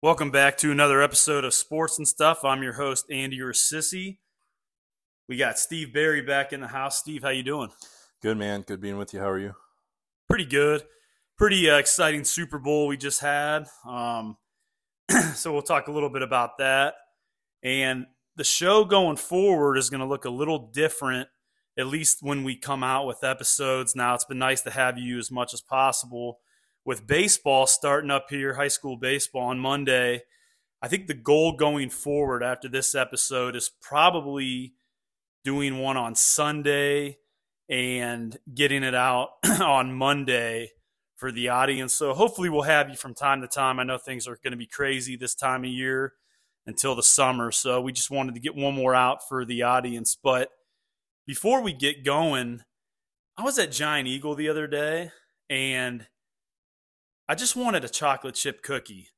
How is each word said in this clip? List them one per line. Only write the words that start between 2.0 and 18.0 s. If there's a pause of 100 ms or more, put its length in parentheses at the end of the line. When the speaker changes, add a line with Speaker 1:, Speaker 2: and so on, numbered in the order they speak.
Speaker 1:
Stuff.
I'm
your
host,
Andy
Ursisi. (1080)
We
got
Steve
Barry
back
in
the
house.
Steve,
how
you
doing? (520)
Speaker 2:
Good,
man.
Good
being
with
you.
How
are
you? (760)
Speaker 1:
Pretty
good. (560)
Pretty,
uh,
exciting
Super
Bowl
we
just
had. (180)
Um, (720)
<clears throat>
so
we'll
talk
a
little
bit
about
that. (680)
And (300)